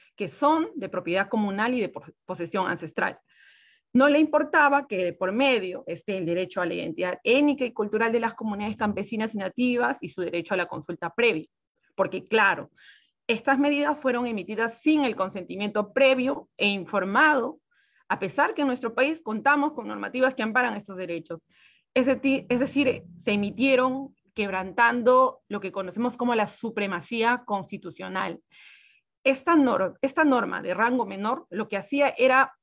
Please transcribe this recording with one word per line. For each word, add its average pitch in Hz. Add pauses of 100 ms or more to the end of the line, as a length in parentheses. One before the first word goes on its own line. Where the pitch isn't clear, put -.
(160)
que 202
son 320
de 311
propiedad 185
comunal 214
y 247
de 185
po-, - (180)
posesión 180
ancestral. 170 (760)
No 262
le 294
importaba 302
que 185
de 170
por 185
medio 220
esté 175
el 190
derecho 180
a 175
la 170
identidad 170
étnica 277
y 226
cultural 220
de 233
las 226
comunidades 208
campesinas 214
y 214
nativas 240
y 156
su 185
derecho 170
a -
la 175
consulta 170
previa, 220 (480)
porque 190
claro, 196 (560)
estas 254
medidas 294
fueron 247
emitidas 220
sin 302
el 233
consentimiento 196
previo 262
e 202
informado, 214 (500)
a 190
pesar 277
que -
en 285
nuestro 247
país 294
contamos 285
con 214
normativas 214
que 240
amparan 220
estos 202
derechos. 170 (540)
Es 247
deti-, 269
es 247
decir, - (180)
se 226
emitieron 254 (200)
quebrantando 233
lo 202
que 190
conocemos 214
como 240
la 214
supremacía 220
constitucional. 180 (840)
Esta 269
nor-, 208
esta 277
norma 220
de 175
rango 226
menor 202
lo 214
que 202
hacía 277
era 254 (100)